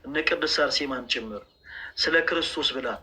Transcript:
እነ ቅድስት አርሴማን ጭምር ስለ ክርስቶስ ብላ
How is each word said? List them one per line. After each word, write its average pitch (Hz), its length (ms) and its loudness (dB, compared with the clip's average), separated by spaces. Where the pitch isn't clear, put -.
እነ 139 140 -10
ቅድስት - 340 2
አርሴማን 135 480 0
ጭምር 110 360 -4
ስለ - 200 2
ክርስቶስ 160 460 0
ብላ 131 160 -4